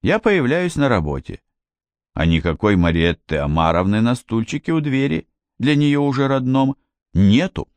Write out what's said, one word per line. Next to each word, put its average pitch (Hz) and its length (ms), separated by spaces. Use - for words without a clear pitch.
Я 180 160
появляюсь 175 580
на 143 120
работе. 76 520
А 78 120
никакой 82 500
Мариетты 82 600
Амаровны 82 640
на 117 140
стульчике 113 580
у 160 80
двери, 143 480
для 143 160
неё 143 280
уже 139 260
родном, 135 480
нету. 104 640